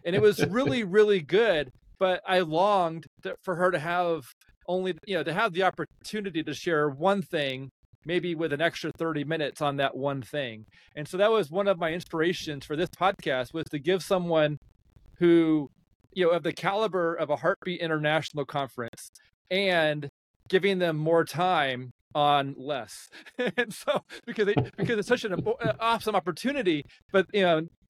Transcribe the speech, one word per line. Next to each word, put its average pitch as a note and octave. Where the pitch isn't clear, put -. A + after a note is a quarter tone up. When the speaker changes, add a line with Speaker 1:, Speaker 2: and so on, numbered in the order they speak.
Speaker 1:
And E3+
it G#3
was G#3
Speaker 2:
<laughs> -
Speaker 1:
really, B3+
really G#3
good. D#3
But F#3
I F#3
longed E3+
to, F#3
for F#3
her F3+
to F3
have E3+
only, F#3
you G3
know, E3
to D#3
have G#3
the F3
opportunity F#3
to D3+
share D3+
one F3
thing, C3+
maybe E3+
with D#3
an C#3+
extra E3
thirty D#3+
minutes D3+
on C#3+
that C#3
one C#3
thing. A2+
And D3
so -
that G3+
was G3
one G3+
of F#3+
my E3
inspirations E3
for D3+
this D#3
podcast, D3+
was D#3+
to D3+
give E3+
someone D#3+
who, E3
you F3+
know, E3
of E3+
the D#3
caliber F#3
of D#3
a D3
Heartbeat F3+
International D3+
Conference C3
and D#3+
giving F#3
them E3+
more D#3+
time C#3+
on C#3+
less. C3
<laughs> B3
And A3+
so, -
because A3
they, G#3
because G#3+
it's G3+
such A#3+
an G#3
abo-, G#3
uh, A3+
awesome A3+
opportunity, F3+
but, F#3+
you G3+
know, E3